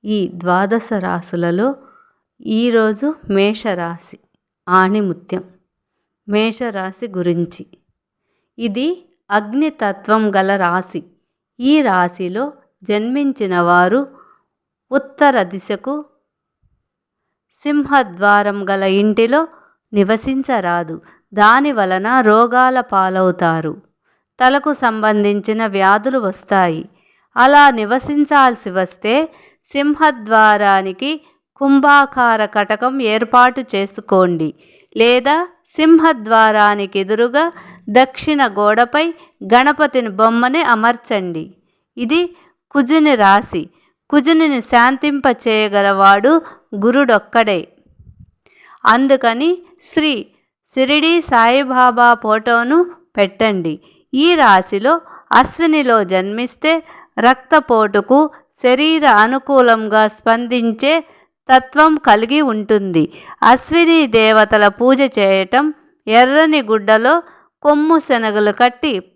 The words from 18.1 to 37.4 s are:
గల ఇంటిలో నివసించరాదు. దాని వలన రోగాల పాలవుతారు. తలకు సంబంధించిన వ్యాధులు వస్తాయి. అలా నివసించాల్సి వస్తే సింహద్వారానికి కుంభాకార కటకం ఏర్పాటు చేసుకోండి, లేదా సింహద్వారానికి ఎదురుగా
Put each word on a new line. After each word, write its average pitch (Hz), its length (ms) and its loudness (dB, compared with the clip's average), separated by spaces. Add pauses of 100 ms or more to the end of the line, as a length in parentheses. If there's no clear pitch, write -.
గల 196 120 -2
ఇంటిలో 214 680 0 (440)
నివసించరాదు. 202 1080 -4 (340)
దాని 240 380 2
వలన 208 480 -2
రోగాల 247 600 2
పాలవుతారు. 185 1040 -2 (580)
తలకు 277 320 0
సంబంధించిన 214 960 -2
వ్యాధులు 208 520 0
వస్తాయి. 185 680 -4 (480)
అలా 285 340 6
నివసించాల్సి 254 1000 -2
వస్తే 208 580 -4 (360)
సింహద్వారానికి 220 1600 0 (360)
కుంభాకార 277 880 2
కటకం 214 580 -4
ఏర్పాటు 240 600 0 (100)
చేసుకోండి, 185 800 -2 (420)
లేదా 254 520 0 (180)
సింహద్వారానికి 220 1300 2
ఎదురుగా 240 540 -2 (380)